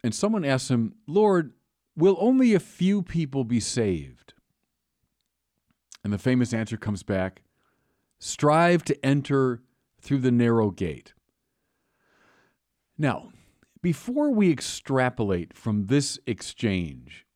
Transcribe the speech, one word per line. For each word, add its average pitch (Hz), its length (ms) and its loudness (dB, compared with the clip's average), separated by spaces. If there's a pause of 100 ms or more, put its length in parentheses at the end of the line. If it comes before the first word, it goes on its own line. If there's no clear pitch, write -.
And 113 120 -4
someone 202 320 -2
asks 135 240 -2
him, 117 240 0 (120)
"Lord, 180 460 2 (420)
will 180 240 4
only 247 360 4
a 175 40 4
few 190 440 0
people 139 420 -4
be 117 160 0
saved?" 85 720 -4 (1700)
And 101 80 -6
the 104 60 -2
famous 123 380 0
answer 110 240 -6
comes 101 240 -6
back, 95 400 -4 (760)
"Strive 165 680 2
to - 200 -4
enter 135 580 0 (380)
through 139 200 -2
the 123 120 2
narrow 117 380 2
gate." 82 420 -8 (1800)
Now, 139 340 -2 (520)
before 254 480 -2
we 208 200 4
extrapolate 117 1040 -2
from 104 320 -4
this 135 400 0
exchange 87 1080 -6